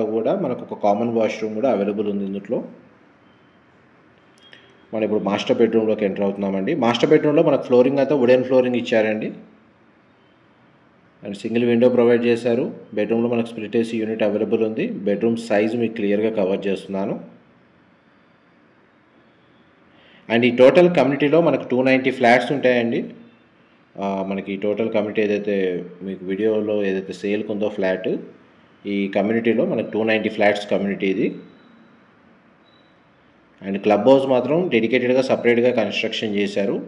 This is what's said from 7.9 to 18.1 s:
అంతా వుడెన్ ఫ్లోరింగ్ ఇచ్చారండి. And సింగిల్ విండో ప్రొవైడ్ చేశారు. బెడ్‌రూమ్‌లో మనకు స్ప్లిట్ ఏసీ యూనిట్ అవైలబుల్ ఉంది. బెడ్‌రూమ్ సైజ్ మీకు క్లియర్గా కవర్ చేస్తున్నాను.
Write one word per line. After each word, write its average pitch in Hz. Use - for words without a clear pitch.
అంతా 147
వుడెన్ 127
ఫ్లోరింగ్ 127
ఇచ్చారండి. 110
And 101
సింగిల్ 117
విండో 120
ప్రొవైడ్ 117
చేశారు. 120
బెడ్‌రూమ్‌లో 113
మనకు 117
స్ప్లిట్ 107
ఏసీ 113
యూనిట్ 110
అవైలబుల్ 104
ఉంది. 110
బెడ్‌రూమ్ 101
సైజ్ 110
మీకు 113
క్లియర్గా 104
కవర్ 98
చేస్తున్నాను. 98